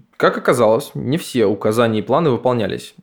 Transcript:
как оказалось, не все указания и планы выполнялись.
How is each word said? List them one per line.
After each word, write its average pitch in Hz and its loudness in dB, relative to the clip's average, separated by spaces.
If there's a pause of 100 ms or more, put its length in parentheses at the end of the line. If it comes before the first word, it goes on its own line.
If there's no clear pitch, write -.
(180)
как - 0
оказалось, 123 2
не 135 -4
все 120 0
указания 110 0
и - 0
планы 143 0
выполнялись. 117 -2